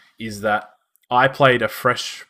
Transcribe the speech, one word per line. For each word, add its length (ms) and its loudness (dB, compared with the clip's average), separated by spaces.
is 220 -10
that 280 -2
I 180 4
played 340 2
a 60 0
fresh, 640 -4